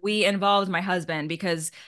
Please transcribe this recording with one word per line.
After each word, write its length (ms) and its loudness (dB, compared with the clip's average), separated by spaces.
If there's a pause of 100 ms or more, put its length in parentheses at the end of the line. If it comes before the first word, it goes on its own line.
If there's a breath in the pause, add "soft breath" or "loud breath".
we 220 2
involved 460 2
my 100 0
husband 480 -2
because 420 -4 (180 loud breath)